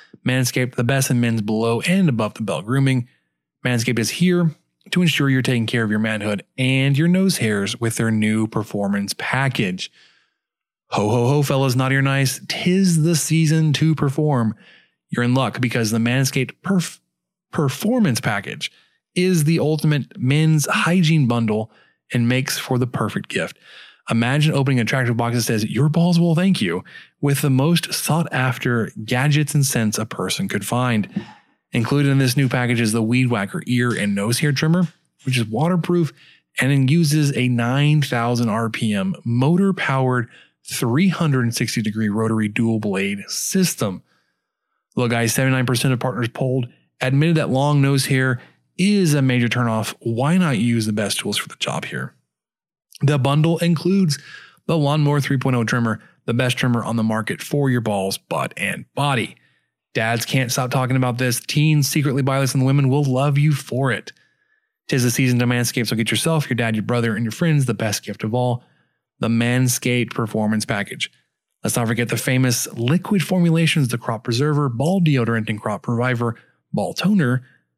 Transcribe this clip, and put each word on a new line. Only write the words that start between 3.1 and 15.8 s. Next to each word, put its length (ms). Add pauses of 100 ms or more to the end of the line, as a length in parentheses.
Manscaped 340
is 120
here 440 (360)
to 100
ensure 300
you're 120
taking 240
care 180
of 60
your 80
manhood 460 (140)
and 400
your 100
nose 300
hairs 420
with 160
their 140
new 360
performance 720
package. 760 (960)
Ho, 200
ho, 200
ho, 140
fellas, 320
naughty 220
or 60
nice, 460
'tis 540
the 140
season 580
to 200
perform. 600 (540)
You're 160
in 100
luck 260
because 300